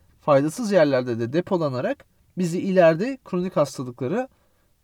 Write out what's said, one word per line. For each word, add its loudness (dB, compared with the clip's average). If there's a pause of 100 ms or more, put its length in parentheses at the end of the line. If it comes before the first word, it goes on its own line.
(220)
faydasız 0
yerlerde 2
de -4
depolanarak -4 (340)
bizi -4
ileride 2
kronik -6
hastalıklara -4 (560)